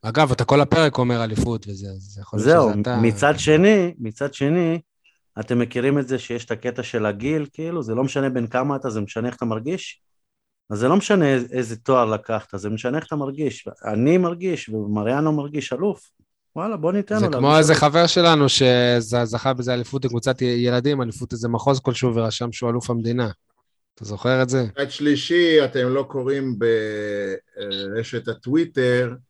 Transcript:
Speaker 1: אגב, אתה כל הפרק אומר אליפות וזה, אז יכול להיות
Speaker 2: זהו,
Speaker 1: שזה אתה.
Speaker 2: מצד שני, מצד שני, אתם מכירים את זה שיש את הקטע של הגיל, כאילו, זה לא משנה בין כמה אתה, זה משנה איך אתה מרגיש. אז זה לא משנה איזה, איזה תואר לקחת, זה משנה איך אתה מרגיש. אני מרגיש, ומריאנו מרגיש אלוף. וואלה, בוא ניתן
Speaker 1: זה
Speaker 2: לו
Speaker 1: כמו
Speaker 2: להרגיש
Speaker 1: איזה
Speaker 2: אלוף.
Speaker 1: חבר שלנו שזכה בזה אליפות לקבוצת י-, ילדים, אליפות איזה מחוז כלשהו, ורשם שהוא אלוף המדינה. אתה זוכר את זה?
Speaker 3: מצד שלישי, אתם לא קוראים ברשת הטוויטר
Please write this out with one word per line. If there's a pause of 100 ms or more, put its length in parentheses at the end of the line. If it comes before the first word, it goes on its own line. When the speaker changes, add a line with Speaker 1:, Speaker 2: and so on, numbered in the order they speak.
Speaker 1:
אגב,
אתה
כל
הפרק
אומר
אליפות
וזה,
אז
יכול
להיות
Speaker 2:
זהו,
Speaker 1:
שזה
אתה.
Speaker 2:
מצד
שני,
מצד
שני, (600)
אתם
מכירים
את
זה
שיש
את
הקטע
של
הגיל,
כאילו,
זה
לא
משנה
בין
כמה
אתה,
זה
משנה
איך
אתה
מרגיש. (680)
אז
זה
לא
משנה
איזה,
איזה
תואר
לקחת,
זה
משנה
איך
אתה
מרגיש. (160)
אני
מרגיש,
ומריאנו
מרגיש
אלוף. (460)
וואלה,
בוא
ניתן
Speaker 1:
זה
Speaker 2:
לו
Speaker 1:
כמו
Speaker 2:
להרגיש
Speaker 1:
איזה
Speaker 2:
אלוף.
Speaker 1:
חבר
שלנו
שזכה
בזה
אליפות
לקבוצת
י-,
ילדים,
אליפות
איזה
מחוז
כלשהו,
ורשם
שהוא
אלוף
המדינה. (640)
אתה
זוכר
את
זה?
Speaker 3:
מצד
שלישי,
אתם
לא
קוראים
ברשת
הטוויטר (160)